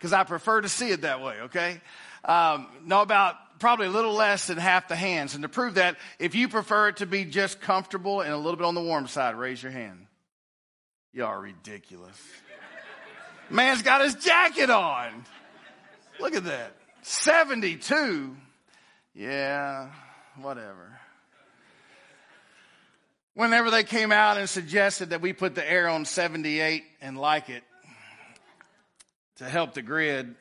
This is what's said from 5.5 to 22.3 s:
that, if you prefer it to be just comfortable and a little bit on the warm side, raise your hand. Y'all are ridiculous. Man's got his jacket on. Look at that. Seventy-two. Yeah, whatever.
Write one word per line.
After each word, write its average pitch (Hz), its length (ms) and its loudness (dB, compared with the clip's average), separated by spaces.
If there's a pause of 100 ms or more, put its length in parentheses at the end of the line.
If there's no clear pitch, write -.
that, 175 220 4 (220)
if 170 160 -4
you 240 140 2
prefer 208 400 2
it - 100 -2
to 202 80 -4
be 190 180 -2
just 185 360 -2
comfortable 190 600 -2
and 151 120 -4
a 147 40 -2
little 160 200 -4
bit 170 100 -2
on 170 80 0
the 170 80 -4
warm 156 240 -2
side, 123 280 -2
raise 123 280 -8
your 131 100 -12
hand. 98 340 -14 (1040)
Y'all 120 160 -6
are 98 120 -8
ridiculous. 92 800 -18 (1300)
Man's 247 340 2
got 269 200 6
his 277 140 2
jacket 339 520 4
on. 127 560 0 (960)
Look 311 140 -4
at 285 100 -4
that. 123 300 -8 (260)
Seventy-two. 233 1400 0 (800)
Yeah, 139 760 -6 (460)
whatever. 117 640 -14 (2250)